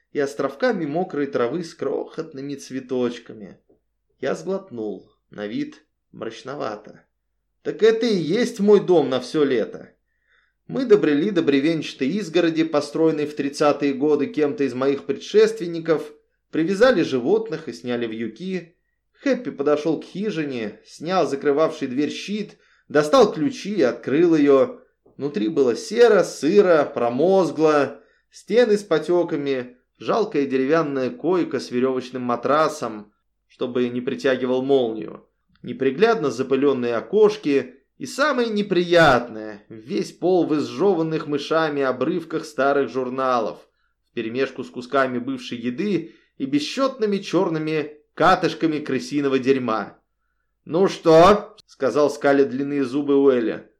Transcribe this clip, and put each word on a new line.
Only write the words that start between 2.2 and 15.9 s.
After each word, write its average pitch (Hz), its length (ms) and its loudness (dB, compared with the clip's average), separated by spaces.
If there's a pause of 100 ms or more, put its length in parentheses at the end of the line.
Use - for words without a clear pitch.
цветочками. 123 1040 -6 (640)
Я 131 140 -4
сглотнул, 110 760 -8 (200)
на - 160 -10
вид 143 380 -8 (280)
мрачновато. 113 920 -12 (580)
«Так 156 200 -6
это 226 220 4
и 226 100 2
есть 185 460 -2
мой 202 200 6
дом 156 280 4
на 127 120 0
всё 151 240 -2
лето». 107 500 -2 (720)
Мы 254 180 -4
добрели 156 460 4
до 170 120 0
бревенчатой 139 680 0
изгороди, 165 540 0
построенной 151 640 0
в 147 80 -10
тридцатые 143 600 0
годы 139 320 0
кем-то 143 380 -2
из 123 100 -4
моих 135 300 -2
предшественников, 165 1080 0 (380)